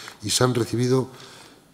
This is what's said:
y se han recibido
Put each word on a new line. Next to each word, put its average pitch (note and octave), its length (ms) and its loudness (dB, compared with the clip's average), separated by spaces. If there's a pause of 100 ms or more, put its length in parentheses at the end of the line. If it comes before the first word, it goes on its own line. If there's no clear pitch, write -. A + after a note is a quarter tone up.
(220)
y G#2 80 -4
se - 120 2
han B2+ 120 4
recibido B2 540 0 (640)